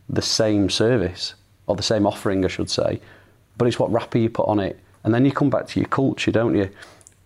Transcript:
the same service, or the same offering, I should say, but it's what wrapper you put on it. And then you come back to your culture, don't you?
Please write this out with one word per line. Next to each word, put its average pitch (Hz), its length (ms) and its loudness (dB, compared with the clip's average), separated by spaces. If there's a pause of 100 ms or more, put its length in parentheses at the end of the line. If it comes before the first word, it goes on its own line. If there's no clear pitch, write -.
the 101 120 0
same 104 480 2
service, 107 680 0 (320)
or 101 80 0
the 101 80 -6
same 107 220 2
offering, 98 380 0
I 90 60 0
should - 200 -4
say, - 300 -2 (580)
but 120 100 2
it's 117 120 0
what 123 120 0
wrapper - 260 -2
you 113 120 2
put - 180 -2
on 104 120 2
it. 95 180 -4 (260)
And 110 100 2
then 127 100 2
you 139 80 4
come 139 180 0
back 123 180 0
to - 120 -4
your - 100 -2
culture, - 420 0
don't 110 240 2
you? 95 140 2 (560)